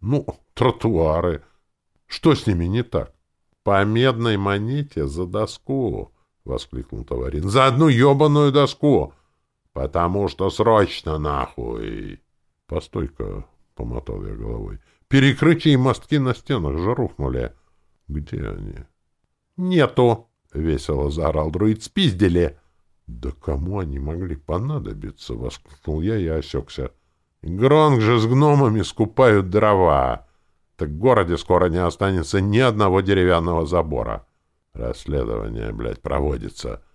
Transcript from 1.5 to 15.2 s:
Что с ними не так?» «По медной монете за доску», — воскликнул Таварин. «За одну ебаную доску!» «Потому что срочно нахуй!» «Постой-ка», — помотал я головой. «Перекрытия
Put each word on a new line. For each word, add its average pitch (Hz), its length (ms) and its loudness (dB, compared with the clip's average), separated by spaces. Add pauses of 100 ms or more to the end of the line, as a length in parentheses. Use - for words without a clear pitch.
Что - 260 2
с - 140 -2
ними 85 180 0
не 104 160 -2
так?» - 320 -6 (480)
«По 101 240 2
медной 113 520 2
монете 101 680 -2
за 80 220 -6
доску», — 107 840 -6 (340)
воскликнул 62 580 -10
Таварин. 67 400 -6
«За 120 240 4
одну 135 200 4
ебаную 143 640 4
доску!» 135 640 2 (600)
«Потому 87 560 -2
что 95 200 -2
срочно 104 720 2
нахуй!» 57 1000 -8 (460)
«Постой-ка», — 52 800 -8 (300)
помотал 57 500 -8
я 50 80 -10
головой. 52 460 -10 (280)
«Перекрытия 143 640 4